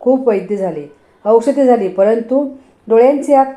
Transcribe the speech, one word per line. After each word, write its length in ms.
खूप 280
वैद्य 280
झाले, 360
औषधे 380
झाली, 240
परंतु 600
डोळ्यांची 460
आग 100